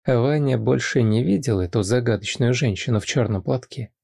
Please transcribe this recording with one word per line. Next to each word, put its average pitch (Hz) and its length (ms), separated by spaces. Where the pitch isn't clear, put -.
Ваня 135 520
больше 123 440
не 110 220
видел 143 360
эту 90 240
загадочную 117 680
женщину 117 480
в - 40
чёрном 107 380
платке, - 480